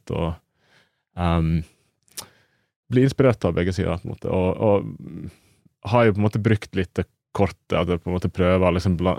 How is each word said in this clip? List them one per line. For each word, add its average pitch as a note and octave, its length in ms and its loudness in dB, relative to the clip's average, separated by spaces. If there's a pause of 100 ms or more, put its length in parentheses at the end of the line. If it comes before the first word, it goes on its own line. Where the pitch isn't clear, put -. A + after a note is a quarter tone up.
til F2 100 -6
å, E2 160 -4 (840)
ehm, E2 460 0 (1300)
bli B2+ 140 6
inspirert C3+ 420 2
av E2+ 80 0
begge F2+ 160 0
sider, E2+ 260 -2
på - 100 -14
en - 60 -10
måte. - 140 -10
Og, F2+ 220 0 (100)
og - 1300 -4
har A#2+ 140 6
jo G#2 80 4
på G2+ 60 -4
en G#2 80 2
måte G#2+ 140 -4
brukt A2 340 0
litt F#2 180 -4
det F#2 120 -2 (260)
kortet, - 460 -2
at E2+ 100 -2
jeg F2 140 -2
på F2 80 -8
en F2+ 80 -2
måte F2+ 140 -4
prøver F#2 360 2
å F2 80 2
liksom F#2 240 0
bla-, F2+ 180 0